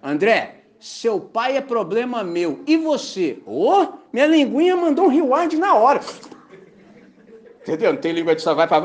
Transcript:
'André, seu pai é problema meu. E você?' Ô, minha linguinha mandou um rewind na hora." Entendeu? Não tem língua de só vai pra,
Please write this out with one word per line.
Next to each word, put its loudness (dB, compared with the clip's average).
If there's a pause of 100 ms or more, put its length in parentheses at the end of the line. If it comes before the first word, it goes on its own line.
'André, -2 (180)
seu -4
pai -4
é -2
problema -4
meu. -4
E 4
você?' -4
Ô, 2 (240)
minha 2
linguinha 2
mandou 2
um 6
rewind 2
na 2
hora." 4 (1600)
Entendeu? 0
Não -4
tem -2
língua 0
de -8
só 0
vai 2
pra, 4